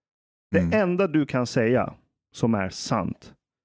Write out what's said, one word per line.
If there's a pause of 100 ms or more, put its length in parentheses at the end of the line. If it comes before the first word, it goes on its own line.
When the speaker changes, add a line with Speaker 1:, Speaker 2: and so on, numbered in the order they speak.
(500)
Speaker 1:
Det
Speaker 2:
Mm. (100)
Speaker 1:
enda
du
kan
säga (380)
som
är
sant, (300)